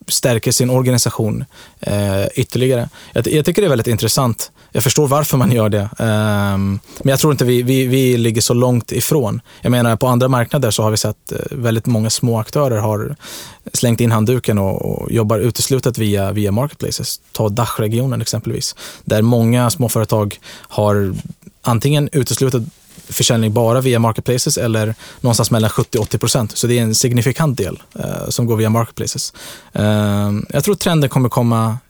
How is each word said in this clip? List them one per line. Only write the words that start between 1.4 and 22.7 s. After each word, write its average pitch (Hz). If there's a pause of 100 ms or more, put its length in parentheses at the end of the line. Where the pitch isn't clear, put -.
eh, 101
ytterligare. 127 (240)
Jag, 127
jag 151
tycker 175
det 202
är 160
väldigt 117
intressant. 117 (220)
Jag -
förstår 143
varför 147
man 123
gör 110
det. 101 (100)
Ehm, 101 (180)
men 139
jag 135
tror 156
inte 127
vi, 123
vi, 131
vi 127
ligger 117
så 123
långt 123
ifrån. 117 (200)
Jag -
menar, 117
på 131
andra 123
marknader 127
så 110
har 107
vi 107
sett, -
eh, - (120)
väldigt 113
många 110
små 117
aktörer 127
har 107 (560)
slängt 120
in 120
handduken 113
och, 95
och -
jobbar 110
uteslutet 117
via, 101
via 101
marketplaces. - (120)
Ta 110
dach-regionen 117
exempelvis, - (300)
där 107
många 117
småföretag 110 (300)
har 101 (480)
antingen 139
uteslutit 127 (460)